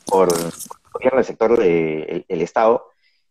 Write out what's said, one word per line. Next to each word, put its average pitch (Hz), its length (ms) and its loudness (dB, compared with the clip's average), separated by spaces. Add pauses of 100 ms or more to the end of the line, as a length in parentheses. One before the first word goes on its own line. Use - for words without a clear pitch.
por, 95 220 2
por 85 100 0
el - 540 -12
gobierno, 127 280 -2
el 110 40 2
sector 113 340 0
de, 82 440 0
el, 78 260 -8
el 85 140 -4
Estado, 113 440 0 (440)